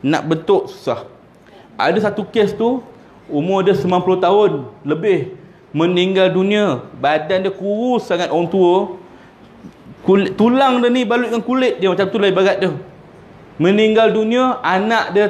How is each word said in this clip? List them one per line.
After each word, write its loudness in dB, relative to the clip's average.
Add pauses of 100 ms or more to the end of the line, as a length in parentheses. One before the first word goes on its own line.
nak -2
bentuk 0
susah. -8 (720)
Ada 0
satu -6
kes 0
tu, -2 (440)
umur -2
dia 4
sembilan 0
puluh 0
tahun 4 (360)
lebih, -2 (400)
meninggal 2
dunia. 0 (160)
Badan -2
dia -6
kurus -4
sangat, -2
orang -2
tua. 2 (1120)
Kulit, 2
tulang 2
dia 2
ni 2
balut -2
dengan -2
kulit -2
dia, 2
macam 0
tu -2
lah 4
ibarat 0
dia. 0 (880)
Meninggal 4
dunia, 0
anak 0
dia 4